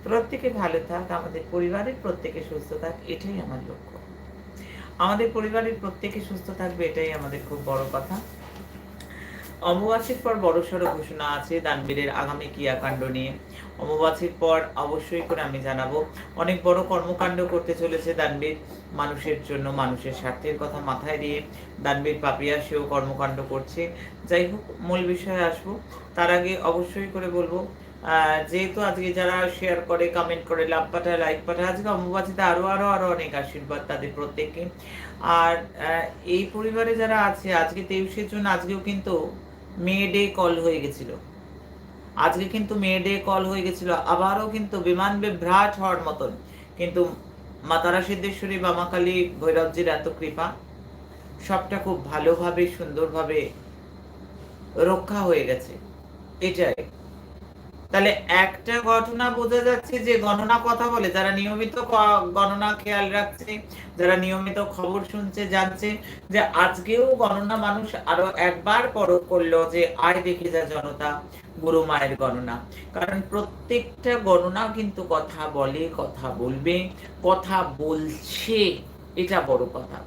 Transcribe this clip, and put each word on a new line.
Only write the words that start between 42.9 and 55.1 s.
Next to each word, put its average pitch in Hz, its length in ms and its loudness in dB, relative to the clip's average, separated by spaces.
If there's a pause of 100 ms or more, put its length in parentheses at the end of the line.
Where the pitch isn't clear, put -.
ডে 190 260 0
কল 190 200 2
হয়ে 190 160 -2
গেছিল, 180 320 0
আবারও 190 560 2
কিন্তু 208 300 -2
বিমান 190 420 2
বিভ্রাট 202 580 4
হওয়ার 190 260 2
মতন। 151 260 -2 (460)
কিন্তু 175 380 2 (480)
মা 160 140 4
তারা 185 240 4
সিদ্ধেশ্বরী, 190 560 -4
বামা 175 340 2
কালী, 180 380 2 (100)
ভৈরবজির 160 480 2
এত 151 220 0 (100)
কৃপা, 160 320 -4 (960)
সবটা 196 300 2
খুব 156 280 -2
ভালোভাবে, 170 600 4 (100)
সুন্দরভাবে 156 720 0 (1300)
রক্ষা 185 440 4